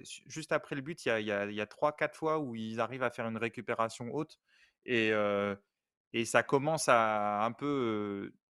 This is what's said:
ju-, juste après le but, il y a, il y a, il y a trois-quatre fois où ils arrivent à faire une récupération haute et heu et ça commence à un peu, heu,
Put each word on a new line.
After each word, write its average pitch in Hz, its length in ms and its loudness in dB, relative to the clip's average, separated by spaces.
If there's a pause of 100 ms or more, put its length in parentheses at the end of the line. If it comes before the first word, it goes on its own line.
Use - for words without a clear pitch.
ju-, - 240 -16
juste 156 260 -8
après 151 220 -2
le 139 80 -6
but, 156 240 -10
il - 20 0
y 120 40 4
a, 110 80 2
il 107 60 -4
y 104 60 0
a, 101 140 0
il 104 80 -6
y 104 60 -4
a 107 60 -2
trois-quatre - 500 -2
fois 156 240 0
où 127 160 -6
ils 113 240 -4
arrivent 123 240 -2
à 120 60 2
faire 117 160 -4
une 113 120 -2
récupération 113 760 -4
haute 151 240 -6 (460)
et 113 280 2
heu 101 440 2 (560)
et 117 140 0
ça 117 160 6
commence 147 460 2
à 107 560 4
un 117 80 0
peu, 139 140 -6
heu, 107 680 -2 (120)